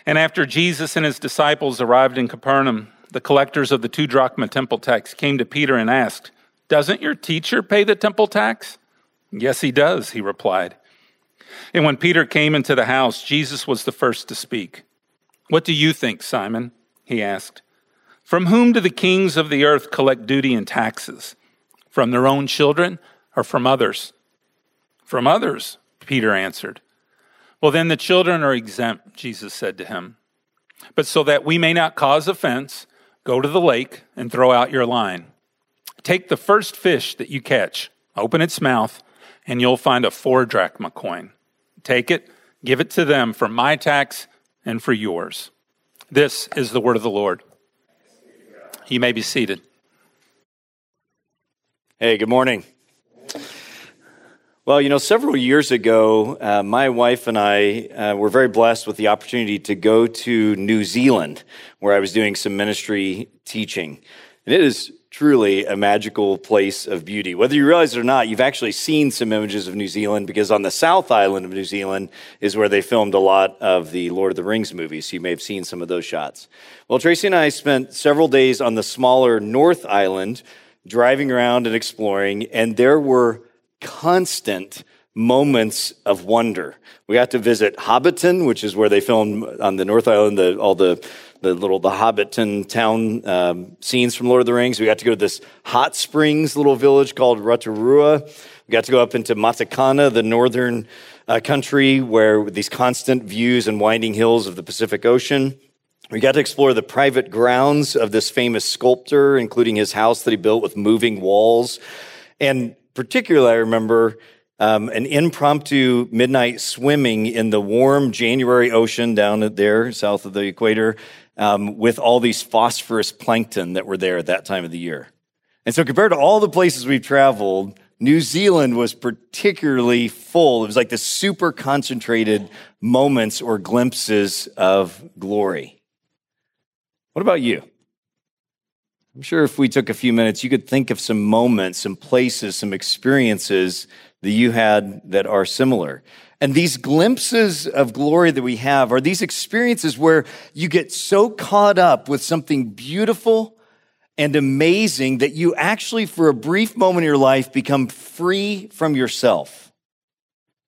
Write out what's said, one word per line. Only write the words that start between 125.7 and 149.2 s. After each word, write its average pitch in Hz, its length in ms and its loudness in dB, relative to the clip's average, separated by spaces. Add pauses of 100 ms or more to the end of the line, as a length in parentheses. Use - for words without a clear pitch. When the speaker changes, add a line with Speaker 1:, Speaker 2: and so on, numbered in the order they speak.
Speaker 2:
so 165 120 0
compared 165 260 0
to 151 60 2
all 185 220 4
the 208 100 0
places 160 360 0
we've 135 160 -2
traveled, 104 800 0 (220)
New 147 200 4
Zealand 151 540 2
was 120 180 -2
particularly 123 1120 -2
full. 131 560 2
It 107 40 -4
was 107 80 -8
like 120 140 2
this 117 140 -6
super 185 480 -2
concentrated 113 960 -2 (320)
moments 123 600 0
or 117 160 -2
glimpses 104 920 -2 (100)
of 95 440 2 (180)
glory. 95 640 -4 (1300)
What 165 80 -4
about 180 200 2
you? 110 220 -2 (1500)
I'm 131 60 -20
sure 160 220 0
if - 140 0
we 135 100 4
took 117 220 -2
a 110 40 -4
few 123 200 0
minutes, 113 300 0
you 127 60 -6
could 127 180 0
think 127 240 -2
of 101 80 -8
some 107 220 -4
moments, 107 580 0
some 98 180 -8
places, 123 580 -2
some 101 180 -6
experiences 101 1160 0 (340)
that 95 80 -4
you 113 220 2
had 104 500 0 (100)
that 98 160 0
are 98 180 0
similar. 95 580 -2 (360)
And 135 140 0
these 151 240 0
glimpses 175 920 0
of 135 240 0
glory 151 400 2
that 135 100 -2
we 123 160 -4
have 131 360 2
are 131 80 2
these 175 200 -2